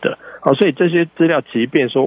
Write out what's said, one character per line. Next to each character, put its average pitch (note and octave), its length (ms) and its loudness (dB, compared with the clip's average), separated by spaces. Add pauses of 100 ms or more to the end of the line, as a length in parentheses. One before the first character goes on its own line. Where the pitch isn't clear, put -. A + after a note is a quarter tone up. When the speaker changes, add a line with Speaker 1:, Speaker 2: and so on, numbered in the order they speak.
Speaker 1:
的。 - 80 -2
Speaker 2:
嗯。 - 420 -4
Speaker 1:
哦， - 20 4
所 G3 140 2
以 D#3+ 40 -2
这 F3 180 0
些 E3+ 160 0 (100)
资 E3 100 2
料 D#3+ 140 0 (100)
即 A2+ 140 -2
便 C3 240 -2
说 C3 180 0